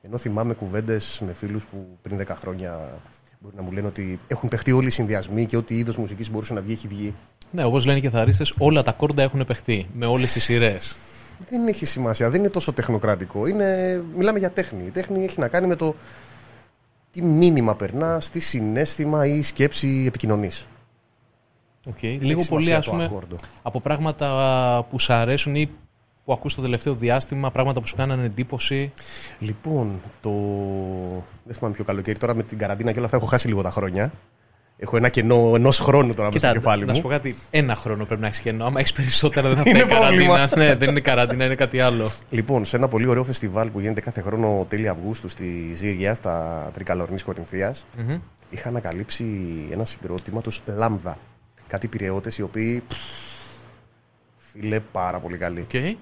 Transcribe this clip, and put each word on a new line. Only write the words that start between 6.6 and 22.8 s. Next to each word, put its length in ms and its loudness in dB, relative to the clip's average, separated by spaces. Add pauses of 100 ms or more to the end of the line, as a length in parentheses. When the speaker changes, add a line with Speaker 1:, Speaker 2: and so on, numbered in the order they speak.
Speaker 1:
βγει, 100 -6
έχει 160 -8
βγει. 260 -6 (380)
Speaker 2:
Ναι, 120 -4
όπως 220 4
λένε 120 4
οι 40 2
κιθαρίστες, 560 4
όλα 260 6
τα 80 2
κόρντα 300 0
έχουν 240 2
παιχτεί, 480 -2
με 120 -4
όλες 280 2
τις 100 0
σειρές. 520 2 (540)
Speaker 1:
Δεν 180 0
έχει 180 -2
σημασία, 440 0
δεν 100 2
είναι 100 4
τόσο 240 -2
τεχνοκρατικό. 760 0
Είναι... 540 0 (140)
Μιλάμε 240 2
για 120 0
τέχνη. 340 -4
Η 40 -8
τέχνη 340 -2
έχει 160 -4
να 80 0
κάνει 200 2
με 80 2
το 200 -2 (1160)
τι 120 -8
μήνυμα 520 6
περνάς, 540 -4
τι 100 -8
συναίσθημα 840 0
ή 160 2
σκέψη 680 0
επικοινωνείς. 580 0 (1200)
Speaker 2:
Οκ. 120 -12
Speaker 1:
Δεν 220 -4
Speaker 2:
Λίγο 180 2
Speaker 1:
έχει 100 0
Speaker 2:
πολύ, 140 2
Speaker 1:
σημασία 140 4
Speaker 2:
ας 80 0